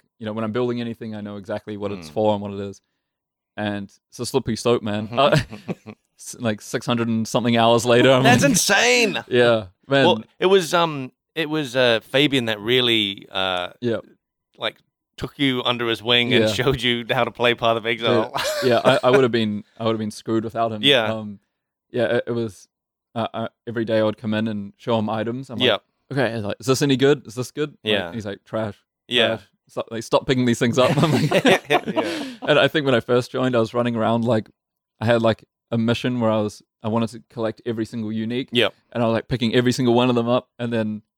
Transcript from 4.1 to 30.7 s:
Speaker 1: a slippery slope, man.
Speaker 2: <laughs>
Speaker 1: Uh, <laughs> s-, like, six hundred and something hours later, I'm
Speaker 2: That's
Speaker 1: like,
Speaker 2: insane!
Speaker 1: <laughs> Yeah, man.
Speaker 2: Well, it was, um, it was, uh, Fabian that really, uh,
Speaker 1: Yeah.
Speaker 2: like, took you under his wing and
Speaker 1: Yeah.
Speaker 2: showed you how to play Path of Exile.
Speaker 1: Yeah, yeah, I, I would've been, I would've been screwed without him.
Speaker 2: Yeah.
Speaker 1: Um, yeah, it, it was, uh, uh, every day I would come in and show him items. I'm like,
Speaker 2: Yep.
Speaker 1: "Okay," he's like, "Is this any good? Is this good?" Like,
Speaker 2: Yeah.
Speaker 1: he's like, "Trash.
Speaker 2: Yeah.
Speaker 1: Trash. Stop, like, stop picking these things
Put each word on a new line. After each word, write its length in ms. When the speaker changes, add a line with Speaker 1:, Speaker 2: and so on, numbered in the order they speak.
Speaker 1:
a 80
slippery 300
slope, 260
man. 260
Speaker 2:
<laughs> 100
Speaker 1:
Uh, 180
<laughs> 840
s-, 220
like, 220
six 240
hundred 220
and 200
something 280
hours 280
later, 260
I'm 120
Speaker 2:
That's 200
Speaker 1:
like, 80
Speaker 2:
insane! 760
Speaker 1:
<laughs> 40
Yeah, 380
man. 200
Speaker 2:
Well, 160
it 80
was, 260
um, 400
it 160
was, 260
uh, 240
Fabian 460
that 120
really, 720
uh, 400
Speaker 1:
Yeah. 180
Speaker 2:
like, 220
took 220
you 240
under 260
his 140
wing 320
and 120
Speaker 1:
Yeah. 60
Speaker 2:
showed 300
you 280
how 140
to 60
play 240
Path 220
of 100
Exile. 460
Speaker 1:
Yeah, 40
yeah, 120
I, 60
I 20
would've 200
been, 320
I 60
would've 160
been 100
screwed 320
without 300
him. 100
Speaker 2:
Yeah. 300
Speaker 1:
Um, 260
yeah, 260
it, 120
it 40
was, 340
uh, 180
uh, 160
every 160
day 140
I 40
would 140
come 180
in 140
and 280
show 220
him 100
items. 420
I'm 100
like, 80
Speaker 2:
Yep. 140
Speaker 1:
"Okay," 240
he's 80
like, 160
"Is 80
this 160
any 140
good? 320
Is 80
this 160
good?" 180
Like, 80
Speaker 2:
Yeah. 200
Speaker 1:
he's 140
like, 180
"Trash. 320
Speaker 2:
Yeah. 220
Speaker 1:
Trash. 200
Stop, 240
like, 100
stop 240
picking 200
these 120
things 220